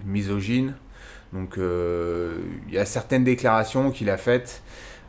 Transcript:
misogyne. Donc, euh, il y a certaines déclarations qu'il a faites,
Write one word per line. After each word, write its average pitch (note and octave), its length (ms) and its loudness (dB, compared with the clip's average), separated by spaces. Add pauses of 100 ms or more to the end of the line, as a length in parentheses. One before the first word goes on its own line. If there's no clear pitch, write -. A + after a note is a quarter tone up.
misogyne. G2+ 680 0 (600)
Donc, F#2 260 -6
euh, F2 760 0 (340)
il - 60 -8
y - 60 2
a G#2 60 2
certaines B2+ 380 2
déclarations B2 680 4
qu'il G#2 180 -2
a G2 80 2
faites, B2 460 0 (460)